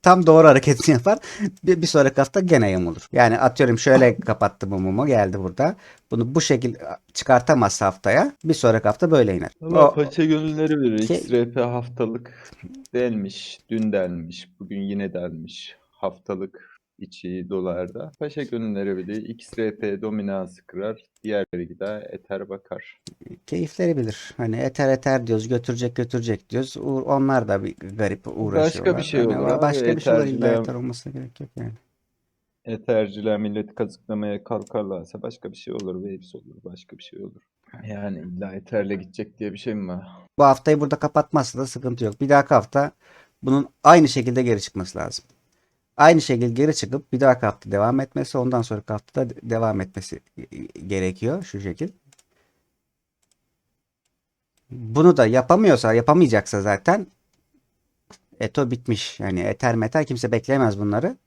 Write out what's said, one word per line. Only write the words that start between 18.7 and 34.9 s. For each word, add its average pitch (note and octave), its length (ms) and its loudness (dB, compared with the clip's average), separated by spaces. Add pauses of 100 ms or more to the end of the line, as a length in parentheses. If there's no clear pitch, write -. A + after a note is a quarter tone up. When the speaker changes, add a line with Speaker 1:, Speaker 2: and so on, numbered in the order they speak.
Speaker 2:
bilir. G#2 320 -10
X A#2 300 -16
R G#2+ 180 -6
P G2+ 240 -8
dominansı G2+ 680 -8
kırar, G#2 360 -12 (200)
diğerleri F#2+ 440 -6
gider, G2 420 -10
Ether G2+ 400 -12
bakar. - 500 -16 (480)
Speaker 1:
Keyifleri E3+ 500 -4
bilir. A2 400 -8
Hani A2+ 180 -4
Ether, C3+ 340 -2
Ether C3 380 0
diyoruz, A2 200 -2
götürecek, A#2+ 480 -4
götürecek A#2 540 -4
diyoruz. C3 280 -6
U-, C3+ 240 -4
onlar C3+ 460 0
da G2+ 160 -2
bir F#2+ 140 -8
garip G2+ 500 -6
uğraşıyorlar. - 380 -2
Speaker 2:
Başka F3 320 -2
bir E3 60 -6
şey C#3+ 160 -2
Speaker 1:
Hani A#2 180 0
Speaker 2:
olur C3+ 80 -2
Speaker 1:
ama C#3 80 0
Speaker 2:
abi. C#3+ 80 0
Speaker 1:
başka C3+ 340 0
bir - 60 -6
şey B2 120 2
olur. A2+ 100 4
İlla C#3 40 -2
Speaker 2:
Etherciler A#2 340 0
Speaker 1:
Ether A#2+ 120 -8
olmasına B2 400 -10
gerek B2+ 260 -16
yok C#3+ 160 -16
yani. A#2 160 -12 (960)
Speaker 2:
Etherciler G#2+ 720 -2
milleti G#2+ 380 -6
kazıklamaya G#2 680 -8
kalkarlarsa G2+ 800 -8